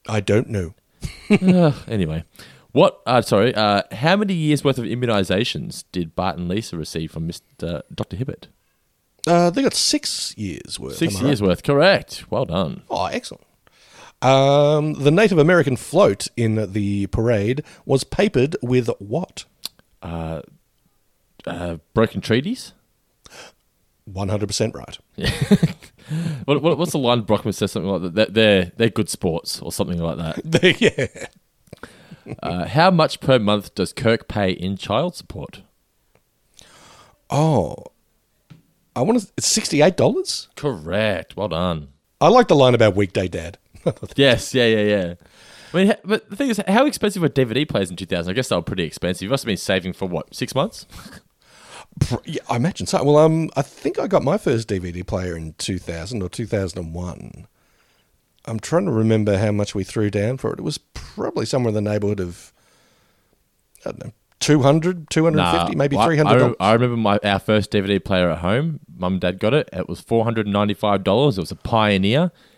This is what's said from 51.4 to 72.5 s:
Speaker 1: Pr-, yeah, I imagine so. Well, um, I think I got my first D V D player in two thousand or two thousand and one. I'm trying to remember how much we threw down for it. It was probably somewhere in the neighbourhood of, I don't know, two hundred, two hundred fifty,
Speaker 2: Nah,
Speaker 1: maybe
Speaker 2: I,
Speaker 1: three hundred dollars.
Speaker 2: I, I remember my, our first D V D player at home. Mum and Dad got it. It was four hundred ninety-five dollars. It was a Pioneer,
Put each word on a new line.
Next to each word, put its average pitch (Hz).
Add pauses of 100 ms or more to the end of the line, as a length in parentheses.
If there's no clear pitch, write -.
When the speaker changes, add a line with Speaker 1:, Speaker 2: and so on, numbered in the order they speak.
Speaker 1:
Pr-, - (100)
yeah, 156
I 120
imagine 127
so. -
Well, 147
um, 160
I 139
think -
I 277
got 185
my 156
first 117
D 101
V 90
D 87
player 90
in 80
two 92
thousand 90
or 90
two 117
thousand 95
and 82
one. - (1000)
I'm 113
trying 175
to 170
remember 110
how 104
much 101
we 98
threw 107
down 104
for -
it. -
It -
was 151
probably -
somewhere 123
in 107
the 107
neighbourhood 104
of, 87 (1300)
I -
don't -
know, - (280)
two 147
hundred, 160
two 160
hundred 170
fifty, -
Speaker 2:
Nah, -
Speaker 1:
maybe 143
Speaker 2:
I, 107
Speaker 1:
three 160
hundred 127
dollars. 120
Speaker 2:
I, 95
I 110
remember 120
my, 104
our 98
first 107
D 107
V 95
D 101
player 92
at 78
home. 127 (160)
Mum 90
and 92
Dad 90
got 113
it. 147
It -
was 90
four 113
hundred 110
ninety-five 101
dollars. 110
It 95
was 80
a -
Pioneer, 107 (260)